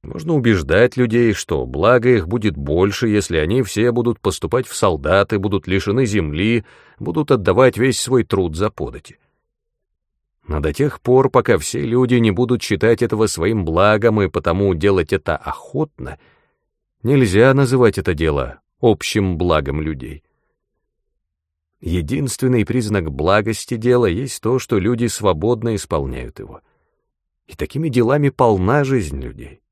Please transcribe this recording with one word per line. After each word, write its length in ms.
Можно 320
убеждать 640
людей, 360
что 320
благо 440
их 180
будет 300
больше, 500
если 300
они 240
все 300
будут 280
поступать 480
в 80
солдаты, 640
будут 300
лишены 380
земли, 600
будут 340
отдавать 460
весь 220
свой 240
труд 320
за 140
подати. 500
Но 140
до 100
тех 300
пор, 280
пока 280
все 240
люди 340
не 160
будут 300
считать 400
этого 260
своим 380
благом 560
и 80
потому 460
делать 360
это 240
охотно, 840
нельзя 500
называть 440
это 160
дело 460
общим 580
благом 440
людей. 420
Единственный 840
признак 460
благости 640
дела 320
есть 340
то, 160
что 220
люди 280
свободно 680
исполняют 640
его. 220
И 100
такими 340
делами 400
полна 560
жизнь 360
людей. 400